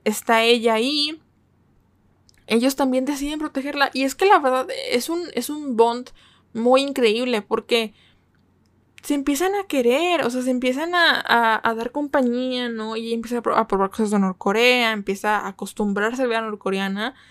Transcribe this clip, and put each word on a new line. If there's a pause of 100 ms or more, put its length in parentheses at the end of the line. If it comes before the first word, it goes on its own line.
está
ella
ahí, (1300)
ellos
también
deciden
protegerla,
y
es
que
la
verdad (220)
es
un, (100)
es
un
bond (440)
muy
increíble,
porque (1120)
se
empiezan
a
querer,
o
sea,
se
empiezan
a,
a,
a
dar
compañía,
¿no?
Y
empieza
a
pro-,
a
probar
cosas
de
Norcorea,
empieza
a
acostumbrarse
a
la
vida
norcoreana, (180)